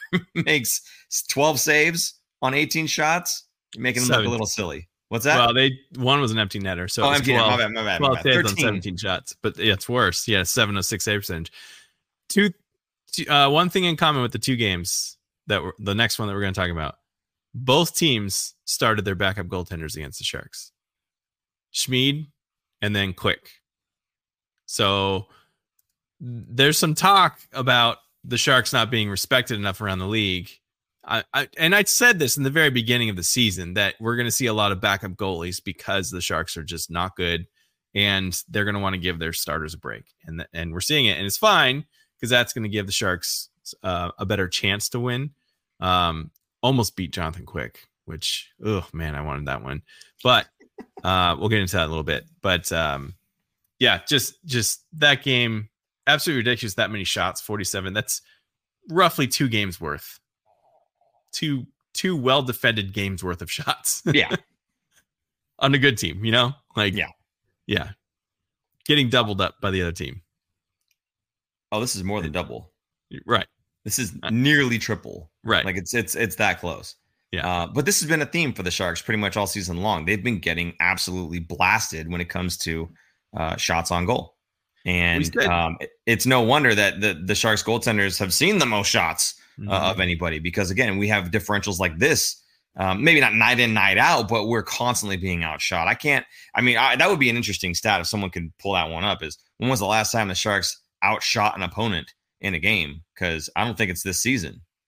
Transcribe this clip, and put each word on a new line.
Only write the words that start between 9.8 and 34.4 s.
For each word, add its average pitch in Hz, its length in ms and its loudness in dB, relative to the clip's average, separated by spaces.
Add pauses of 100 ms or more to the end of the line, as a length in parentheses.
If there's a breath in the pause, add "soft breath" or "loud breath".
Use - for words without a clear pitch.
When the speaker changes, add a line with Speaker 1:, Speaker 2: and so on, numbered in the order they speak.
Speaker 2:
worse. 113 360 2
Yeah, 98 180 2
seven 104 340 0
oh - 20 -2
six 92 240 -4
save 104 160 0
percentage. 82 320 -8 (760 loud breath)
Two, 202 180 4 (640)
two, - 180 -6
uh, 143 200 6
one 165 180 4
thing 185 160 0
in 170 140 2
common 151 240 2
with 120 100 -2
the 120 60 -4
two 131 180 -2
games 92 600 -2 (280)
that 101 160 0
were, 92 160 -8
the 101 160 -2
next 113 240 0
one 110 100 -4
that 98 60 -6
we're 98 60 -4
gonna 98 140 -2
talk 92 160 -2
about, 80 240 -6 (600)
both 135 400 4
teams 110 600 0 (100)
started 110 400 0
their 98 100 -2
backup 95 340 -2
goaltenders 87 460 -8
against 73 220 -12
the - 80 -12
Sharks. - 460 -10 (1040)
Schmid 139 520 0 (560)
and 104 120 0
then 98 200 0
Quick. - 340 -2 (1160)
So 98 600 0 (920 soft breath)
there's 123 560 0
some 156 180 2
talk 185 460 4 (140)
about 123 420 4 (280)
the 123 120 -4
Sharks 127 380 4
not 113 160 2
being 110 180 0
respected 117 500 0
enough 101 220 -4
around 95 180 -2
the 92 80 -4
league. 98 440 -2 (520)
I, - 300 -4
I, 139 240 -2
and 165 180 2
I 208 100 6
said 240 340 4
this 139 180 2
in 143 60 -2
the 135 80 2
very 156 180 4
beginning 120 400 2
of 101 80 -2
the 87 80 -6
season 92 500 2
that 101 260 2
we're 117 160 -2
gonna 120 140 0
see 127 160 0